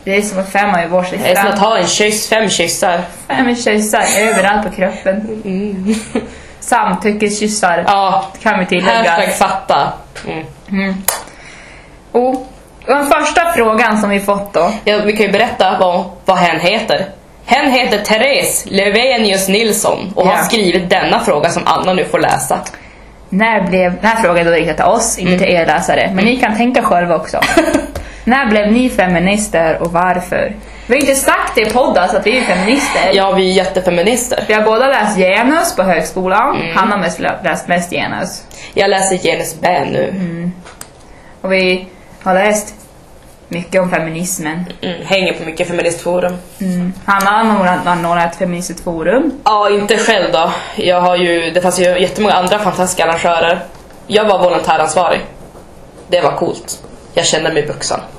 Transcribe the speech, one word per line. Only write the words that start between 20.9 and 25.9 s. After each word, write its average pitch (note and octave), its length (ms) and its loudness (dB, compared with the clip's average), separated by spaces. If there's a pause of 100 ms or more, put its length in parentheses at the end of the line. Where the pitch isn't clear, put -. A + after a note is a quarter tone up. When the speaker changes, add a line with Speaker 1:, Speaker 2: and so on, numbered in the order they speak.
Speaker 2:
fråga D#3 300 0
som E3+ 160 -4
Anna F3+ 280 2
nu D#3 120 0
får - 140 0
läsa. - 400 0 (680)
Speaker 1:
När G#3+ 320 2
blev, F3+ 300 2 (100)
den G3+ 100 -2
här A3+ 120 0
frågan E3+ 140 4
är E3+ 80 2
då E3+ 60 4
riktad E3 220 2
till - 120 -2
oss, A3+ 340 0
inte F3+ 140 0
Speaker 2:
Mm. F3+ 120 2
Speaker 1:
till F3+ 100 2
er E3 100 2
läsare. D#3+ 480 0